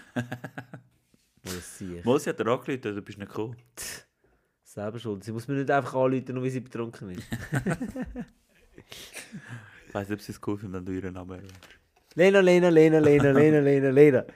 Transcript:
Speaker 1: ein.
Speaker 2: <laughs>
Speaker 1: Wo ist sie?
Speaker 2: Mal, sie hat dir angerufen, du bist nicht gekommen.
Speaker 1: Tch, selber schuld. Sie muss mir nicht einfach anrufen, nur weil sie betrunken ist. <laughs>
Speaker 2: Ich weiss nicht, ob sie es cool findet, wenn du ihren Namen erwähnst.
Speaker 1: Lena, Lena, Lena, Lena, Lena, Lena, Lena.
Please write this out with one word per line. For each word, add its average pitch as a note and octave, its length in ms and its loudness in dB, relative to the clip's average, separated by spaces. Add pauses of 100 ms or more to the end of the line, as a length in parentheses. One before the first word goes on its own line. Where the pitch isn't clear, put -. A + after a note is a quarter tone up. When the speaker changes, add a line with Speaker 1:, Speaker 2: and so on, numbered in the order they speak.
(140)
Speaker 1:
ein. A#2+ 100 -6
Speaker 2:
<laughs> - 0 - (1160)
Speaker 1:
Wo F#2+ 80 -14
ist F2+ 260 -16
sie? F2 260 -12
Speaker 2:
Mal, B2 160 2
sie D3+ 120 -6
hat D#3 100 -6
dir G#2+ 60 -4
angerufen, B2+ 340 -4
du G2+ 220 -8
bist G2+ 160 -20
nicht G2+ 100 -16
gekommen. A#2 280 -10 (200)
Speaker 1:
Tch, - 300 -14 (580)
selber G#2+ 340 -10
schuld. G#2+ 240 -10
Sie A2 100 -10
muss A#2 160 -10
mir C#3 80 -6
nicht C#3 140 -2
einfach C#3 240 0
anrufen, C3 400 0
nur B2+ 100 -6
weil C3 60 -4
sie C3 100 -6
betrunken A#2 500 -12
ist. F2+ 160 -14 (260)
<laughs> C3+ 160 -4 (2250)
Speaker 2:
Ich - 80 -14
weiss G2+ 140 -6
nicht, G#2 100 -6
ob - 20 -20
sie - 120 -14
es - 140 -18
cool G#2 120 -4
findet, F#2+ 220 -12
wenn F2+ 60 -14
du F#2+ 60 -8
ihren F#2 220 -8
Namen F#2 240 -14
erwähnst. F#2+ 160 -20 (600)
Speaker 1:
Lena, G3 260 4
Lena, F3+ 280 4
Lena, D#3 300 8
Lena, C#3+ 320 6
Lena, D3+ 300 6
Lena, C#3 300 2
Lena. C3+ 340 6 (120)